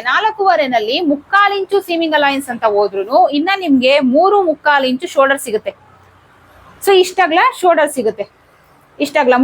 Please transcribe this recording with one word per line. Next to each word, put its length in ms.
ನಾಲ್ಕೂವರೆನಲ್ಲಿ 840
ಮುಕ್ಕಾಲ್ 460
ಇಂಚು 200
ಸೀಮಿಂಗ್ 320
ಅಲೈನ್ಸ್ 340
ಅಂತ 120
ಹೋದ್ರುನು 440
ಇನ್ನ 120
ನಿಮ್ಗೆ 300
ಮೂರು 240
ಮುಕ್ಕಾಲ್ 420
ಇಂಚು 240
ಶೋಲ್ಡರ್ 300
ಸಿಗುತ್ತೆ. 280
So 80
ಇಷ್ಟಾಗ್ಲ 380
ಶೋಲ್ಡರ್ 380
ಸಿಗುತ್ತೆ, 280
ಇಷ್ಟಾಗ್ಲ 380